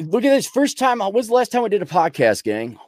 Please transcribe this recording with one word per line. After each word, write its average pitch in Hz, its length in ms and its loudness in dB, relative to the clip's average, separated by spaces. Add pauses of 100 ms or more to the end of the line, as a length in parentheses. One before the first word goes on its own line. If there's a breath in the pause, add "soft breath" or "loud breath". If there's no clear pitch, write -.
look 175 240 -2
at 277 60 4
this. 269 160 2
First - 320 -2
time, 254 220 0
uh, 196 80 -2
when's 214 200 -2
the 226 60 -2
last 247 160 2
time 247 120 0
we 226 80 -2
did 202 100 0
a 170 60 -6
podcast, 147 580 0
gang? 113 440 -6